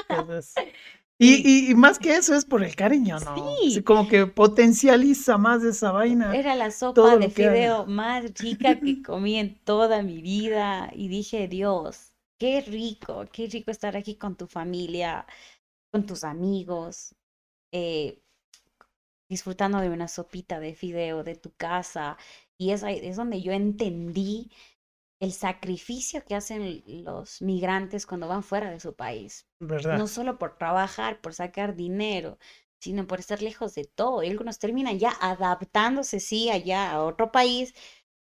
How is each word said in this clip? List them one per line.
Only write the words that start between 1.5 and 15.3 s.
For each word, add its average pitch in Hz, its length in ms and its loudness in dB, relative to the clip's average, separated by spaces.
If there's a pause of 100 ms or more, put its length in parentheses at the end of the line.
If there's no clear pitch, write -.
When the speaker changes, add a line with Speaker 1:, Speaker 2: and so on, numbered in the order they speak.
Speaker 1:
y, 254 40 6
y - 20 6
más 254 240 8
que 311 180 2
eso 339 180 2
es 285 120 2
por 214 180 0
el 165 120 -6
cariño, 202 440 2
¿no? 151 440 -4
Speaker 2:
Sí. 302 40 6
Speaker 1:
Así 202 140 2
como 214 260 6
que 196 180 6
potencializa 233 1120 6
más 233 260 4
esa 214 280 0
vaina, 226 480 2
Speaker 2:
Era 269 140 0
la 226 160 -2
sopa 240 400 6
Speaker 1:
todo 240 80 10
Speaker 2:
de 202 100 4
Speaker 1:
lo 208 60 -4
que 208 120 4
hay. 233 240 4
Speaker 2:
fideo 220 160 0
más 226 380 -4 (160)
rica 233 400 0
Speaker 1:
<laughs> - 20 -8
Speaker 2:
que 269 200 -2
comí 202 340 -4
en 208 280 -4
toda 214 380 2
mi 165 200 -8
vida 202 720 -4
y 196 140 -8
dije, 202 380 -6
"Dios, 180 680 -4 (240)
qué 262 240 0
rico, 214 680 -10
qué 226 160 -8
rico 226 220 -10
estar 208 280 -6
aquí 208 180 -10
con 202 200 -10
tu 175 100 -12
familia, 175 800 -8 (680)